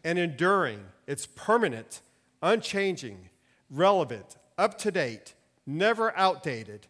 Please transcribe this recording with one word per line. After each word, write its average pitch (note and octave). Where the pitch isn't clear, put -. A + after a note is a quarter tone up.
and E3+
enduring. E3
It's C#3
permanent, F#3+
unchanging, F3+
relevant, D3
up G3+
to G#3+
date, C#3
never G#3+
outdated, C3